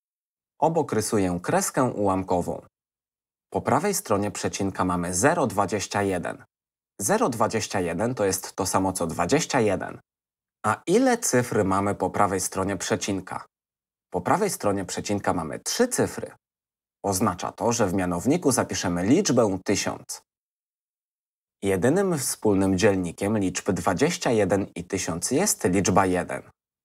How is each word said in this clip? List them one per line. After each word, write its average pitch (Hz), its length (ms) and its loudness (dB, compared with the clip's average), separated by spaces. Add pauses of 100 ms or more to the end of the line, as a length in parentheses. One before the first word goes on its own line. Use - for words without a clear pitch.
(600)
Obok 165 340 2
rysuję 95 500 0
kreskę 151 400 0
ułamkową. 95 760 0 (880)
Po 95 120 -2
prawej 151 320 2
stronie 101 380 0
przecinka 98 540 -4
mamy 90 280 0
zero 139 340 2
dwadzieścia 101 560 -2
jeden. 90 420 -4 (560)
Zero 190 280 2
dwadzieścia 107 500 -2
jeden 90 360 -2
to 104 100 0
jest - 300 -4
to 98 100 -2
samo 95 280 0
co 85 140 -2
dwadzieścia 87 520 0
jeden. 98 400 0 (680)
A 107 220 0
ile 247 300 4
cyfr 123 460 0
mamy 98 320 2
po 92 140 -2
prawej 95 300 0
stronie 95 380 -2
przecinka? - 680 -4 (640)
Po 110 120 -4
prawej 170 280 2
stronie 101 360 -2
przecinka 98 480 -4
mamy 80 260 -6
trzy - 280 0
cyfry. - 440 -4 (720)
Oznacza 95 460 0
to, 107 200 -2
że 113 160 2
w 87 60 -2
mianowniku 98 580 0
zapiszemy 92 540 -2
liczbę 120 600 4
tysiąc. - 560 -4 (1400)
Jedynym 143 540 2
wspólnym 98 600 2
dzielnikiem 98 600 2
liczb 95 340 -2
dwadzieścia 117 600 0
jeden 101 440 2
i 87 80 -10
tysiąc 87 480 -4
jest 156 320 0
liczba 98 420 4
jeden. 90 360 -2 (420)